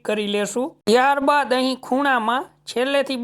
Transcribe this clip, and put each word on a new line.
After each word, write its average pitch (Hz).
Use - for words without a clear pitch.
કરી 208
લેશું. 208
ત્યારબાદ 277
અહીં 254
ખૂણામાં 262
છેલ્લેથી 277